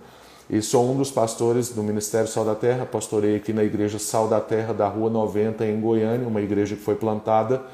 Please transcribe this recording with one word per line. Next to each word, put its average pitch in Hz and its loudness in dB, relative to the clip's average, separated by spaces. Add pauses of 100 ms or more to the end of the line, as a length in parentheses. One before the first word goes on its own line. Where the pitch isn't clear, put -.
(520)
e 107 2
sou 123 2
um 135 0
dos 139 -2
pastores 117 0
do 110 -6
Ministério 107 0
Sal 110 -2
da 107 0
Terra. 123 0
Pastorei 107 0
aqui 104 -4
na 107 0
Igreja 104 0
Sal 110 0
da 107 2
Terra 110 -2
da 101 2
Rua 110 -2
noventa, 110 0
em 107 0
Goiânia, 113 2
uma 107 -2
igreja 101 0
que 98 -10
foi 104 0
plantada 110 0 (100)